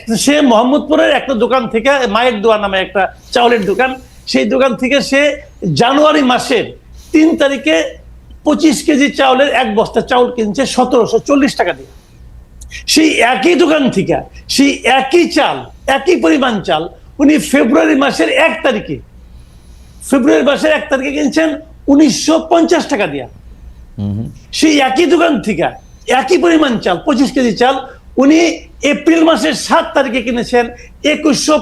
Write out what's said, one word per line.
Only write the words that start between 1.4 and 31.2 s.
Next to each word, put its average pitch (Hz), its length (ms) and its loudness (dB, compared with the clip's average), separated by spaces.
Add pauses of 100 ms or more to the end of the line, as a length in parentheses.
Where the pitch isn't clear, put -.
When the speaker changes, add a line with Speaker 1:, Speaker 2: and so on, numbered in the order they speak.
Speaker 1:
থেকে, 226 220 -2 (180)
মায়ের 220 340 0
দোয়া 220 160 2
নামে 196 200 -2
একটা 185 340 -2 (200)
চাউলের 240 320 2
দোকান, 254 300 -2 (320)
সেই 262 180 0
দোকান 254 320 0
থেকে 262 240 0
সে 285 360 0 (380)
জানুয়ারি 294 480 2
মাসের 247 560 -2 (340)
তিন 320 240 4
তারিখে 302 680 -2 (380)
পঁচিশ - 380 2
কেজি 285 280 2
চাউলের 269 380 2
এক 240 260 -2
বস্তা 214 260 0
চাউল 247 320 0
কিনছে 220 340 -2
সতেরোশো 247 520 0
চল্লিশ 285 360 0
টাকা 175 180 -2
দিয়ে। 131 140 -12 (1000)
সেই - 240 2
একই 262 440 2
দোকান 294 360 2
থেকে 160 260 -2 (320)
সেই 277 220 2 (140)
একই 262 440 2
চাল, 160 360 -2 (220)
একই 269 340 0
পরিমাণ 254 400 0
চাল 160 280 -2 (300)
উনি 285 200 4
ফেব্রুয়ারি 294 560 2
মাসের 277 340 0
এক 285 340 0
তারিখে, 196 360 -4 (1120)
ফেব্রুয়ারি 269 340 0
মাসের 277 280 0
এক 294 180 -4
তারিখে 269 220 -4
কিনছেন 302 480 -2 (260)
উনিশশো 302 640 2
পঞ্চাশ 339 360 2
টাকা 208 200 -2
দিয়া। 135 220 -8 (720)
Speaker 2:
হুম 101 140 -4
হুম। 113 180 -8 (220)
Speaker 1:
সেই 302 280 0
একই 262 260 0
দোকান 302 360 0
থেকে 175 200 -4 (460)
একই 262 300 0
পরিমাণ 302 400 2
চাল, 180 260 -2
পঁচিশ 269 280 0
কেজি 240 200 0
চাল 254 340 0 (300)
উনি 277 220 4 (440)
এপ্রিল 320 420 2
মাসের 302 280 0
সাত 320 420 -2
তারিখে 262 280 -2
কিনেছেন 240 460 -2 (340)
একুশশো 302 600 0